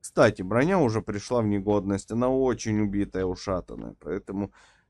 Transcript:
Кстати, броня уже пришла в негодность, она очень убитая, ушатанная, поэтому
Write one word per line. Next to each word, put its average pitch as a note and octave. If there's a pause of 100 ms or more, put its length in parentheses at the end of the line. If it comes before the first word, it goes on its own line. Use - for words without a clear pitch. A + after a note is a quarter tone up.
Кстати, A#2
броня B2+
уже A2
пришла A2
в G#2+
негодность, G2+
она A#2+
очень B2
убитая, G2+
ушатанная, E2
поэтому G2 (380)